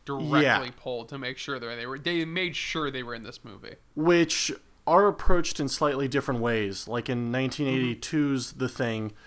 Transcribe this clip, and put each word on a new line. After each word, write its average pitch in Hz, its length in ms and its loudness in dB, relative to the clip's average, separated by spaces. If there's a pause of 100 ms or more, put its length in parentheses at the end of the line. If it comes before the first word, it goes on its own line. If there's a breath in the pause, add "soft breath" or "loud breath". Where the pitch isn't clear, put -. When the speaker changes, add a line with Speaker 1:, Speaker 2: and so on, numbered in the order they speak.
Speaker 1:
directly 147 380 0
Speaker 2:
Yeah. 123 320 2
Speaker 1:
pulled 120 340 -8
to 139 100 -10
make 131 180 -8
sure 135 220 -8
that 117 160 -8
they 117 100 -8
were, 135 140 -8
they 165 260 -2
made 170 300 -4
sure 156 340 -4
they 131 140 -6
were 120 100 -10
in 117 100 -10
this 110 200 -16
movie. 110 320 -16 (200)
Speaker 2:
Which 165 560 4 (360)
are 190 200 8
approached - 520 6
in 139 100 -2
slightly 139 380 0
different 131 320 0
ways. 110 480 -2
Like 117 220 -4
in 120 220 -2
nineteen 131 360 -2
eighty-two's 131 880 0
The 131 160 -4
Thing, 110 440 -4 (140 loud breath)